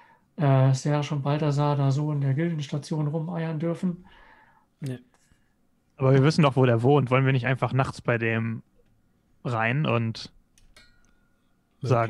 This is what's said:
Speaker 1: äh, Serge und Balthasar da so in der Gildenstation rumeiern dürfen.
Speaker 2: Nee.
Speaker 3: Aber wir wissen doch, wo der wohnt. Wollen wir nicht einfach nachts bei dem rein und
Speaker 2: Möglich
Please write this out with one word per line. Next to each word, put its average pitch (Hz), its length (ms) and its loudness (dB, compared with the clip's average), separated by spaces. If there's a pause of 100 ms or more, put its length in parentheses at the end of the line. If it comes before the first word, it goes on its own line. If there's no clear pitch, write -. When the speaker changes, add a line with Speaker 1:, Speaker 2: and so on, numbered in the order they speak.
(380)
Speaker 1:
äh, 135 360 4
Serge 147 400 -2
und 143 80 -4
Balthasar 147 540 0
da 139 160 0
so 151 200 -2
in 143 100 -2
der 135 120 0
Gildenstation 151 720 -4
rumeiern 160 540 -6
dürfen. 170 440 -4 (760)
Speaker 2:
Nee. 131 180 -8 (1000)
Speaker 3:
Aber 135 140 2
wir 135 120 6
wissen 160 180 4
doch, 139 140 4
wo 131 100 4
der 117 160 4
wohnt. 131 300 4
Wollen 131 160 4
wir 135 60 2
nicht 120 120 -2
einfach 127 260 -2
nachts 127 300 -2
bei 120 160 -2
dem 113 460 -4 (800)
rein 120 420 -2
und 117 460 -4 (1500)
Speaker 2:
Möglich 120 40 -4 (200)